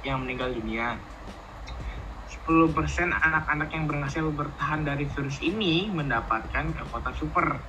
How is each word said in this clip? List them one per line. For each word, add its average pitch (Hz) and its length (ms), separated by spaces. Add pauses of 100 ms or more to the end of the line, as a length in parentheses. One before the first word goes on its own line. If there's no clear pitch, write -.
yang 131 240
meninggal 127 240
dunia. 113 480 (1300)
Sepuluh 165 480
persen 160 400
anak-anak 156 560
yang 160 160
berhasil 147 480
bertahan 151 480
dari 143 320
virus 139 240
ini 180 480
mendapatkan 143 880
kekuatan 123 400
super. 156 400 (140)